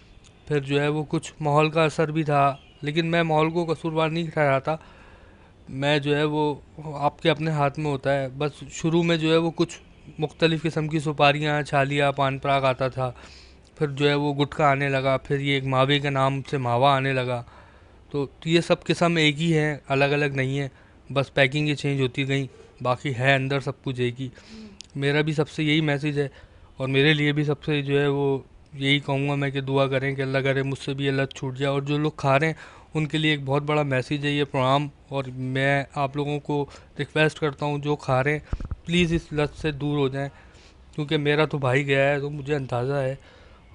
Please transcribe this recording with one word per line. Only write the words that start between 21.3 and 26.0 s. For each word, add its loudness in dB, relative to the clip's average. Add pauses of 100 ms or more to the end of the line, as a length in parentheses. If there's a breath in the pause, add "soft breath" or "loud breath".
पैकिंग 2
ही 0
change -2
होती -2
गई, -2 (340 loud breath)
बाकी -2
है 2
अंदर -2
सब -8
कुछ -6
एक 0
ही। -10 (680 loud breath)
मेरा 2
भी 0
सबसे -2
यही 2
message 0